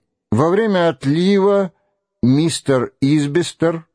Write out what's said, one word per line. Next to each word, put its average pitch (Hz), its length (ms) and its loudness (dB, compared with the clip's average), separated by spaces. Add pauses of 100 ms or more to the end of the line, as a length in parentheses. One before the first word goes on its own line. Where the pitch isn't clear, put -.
(320)
во 143 180 2
время 190 400 0
отлива, 190 840 0 (480)
мистер 135 800 0
Избестер 151 920 -2